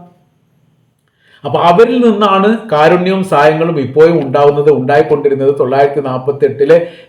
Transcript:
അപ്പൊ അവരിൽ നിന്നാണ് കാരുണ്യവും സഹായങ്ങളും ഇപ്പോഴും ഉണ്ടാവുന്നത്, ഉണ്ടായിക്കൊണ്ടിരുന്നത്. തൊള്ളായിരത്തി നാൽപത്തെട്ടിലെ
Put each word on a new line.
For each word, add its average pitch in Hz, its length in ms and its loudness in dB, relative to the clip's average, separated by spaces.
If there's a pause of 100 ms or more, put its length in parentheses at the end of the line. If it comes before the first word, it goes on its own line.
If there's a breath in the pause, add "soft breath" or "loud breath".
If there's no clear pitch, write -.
(1500 soft breath)
അപ്പൊ 156 140 -4
അവരിൽ 233 520 2
നിന്നാണ് 202 460 0 (140)
കാരുണ്യവും 180 520 0
സഹായങ്ങളും 156 560 0
ഇപ്പോഴും 151 480 2
ഉണ്ടാവുന്നത്, 143 440 2
ഉണ്ടായിക്കൊണ്ടിരുന്നത്. 143 880 0
തൊള്ളായിരത്തി 139 420 -2
നാൽപത്തെട്ടിലെ 139 840 -2 (200 loud breath)